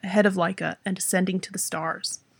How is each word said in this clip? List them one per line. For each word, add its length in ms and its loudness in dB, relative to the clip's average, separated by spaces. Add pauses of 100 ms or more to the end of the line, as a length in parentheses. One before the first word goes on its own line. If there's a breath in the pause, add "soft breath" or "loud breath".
ahead 240 4
of 80 2
Laika 500 -2
and 140 -2
ascending 420 2
to 120 -10
the 60 -6
stars. 640 -4 (200)